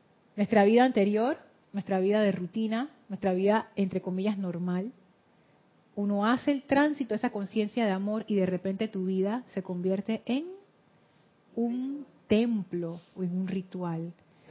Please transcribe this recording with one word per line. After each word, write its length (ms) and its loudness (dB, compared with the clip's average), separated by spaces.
Nuestra 280 4
vida 220 8
anterior, 520 2
nuestra 260 -2
vida 220 2
de 100 2
rutina, 580 -4
nuestra 240 -2
vida, 420 2
entre 260 0
comillas, 360 -2
normal, 540 -4
uno 320 0
hace 240 2
el 120 0
tránsito, 520 2
esa 160 -2
conciencia 540 -2
de 60 2
amor, 360 -2
y 80 0
de 100 2
repente 420 -2
tu 180 -4
vida 440 0
se 140 -6
convierte 640 -2
en 180 -2
un 500 -4
templo 720 0
o 80 -6
en 120 -4
un 120 -4
ritual. 680 -6